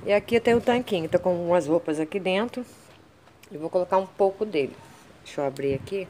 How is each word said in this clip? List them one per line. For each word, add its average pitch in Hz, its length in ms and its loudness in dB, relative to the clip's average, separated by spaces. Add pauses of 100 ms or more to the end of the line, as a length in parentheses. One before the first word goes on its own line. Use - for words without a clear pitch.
E 196 80 0
aqui 208 240 2
eu 233 40 4
tenho 233 160 4
o 233 40 4
tanquinho. 233 480 0
Tô 180 120 2
com 180 140 0 (120)
umas 170 220 2
roupas 160 320 0
aqui 160 180 -4
dentro. 202 480 -2 (880)
E 185 40 -12
vou 156 140 -8
colocar 185 280 2
um 190 80 0
pouco 196 380 0
dele. 165 300 -2 (500)
Deixa - 160 -8
eu 143 60 0
abrir 139 280 -2
aqui. 185 360 -8